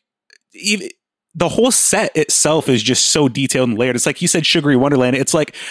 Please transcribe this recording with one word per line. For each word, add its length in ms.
ev-, 320
the 160
whole 220
set 440
itself 540
is 140
just 240
so 200
detailed 420
and 80
layered. 200
It's 80
like 160
you 80
said, 160
sugary 320
wonderland. 400
It's 160
like, 220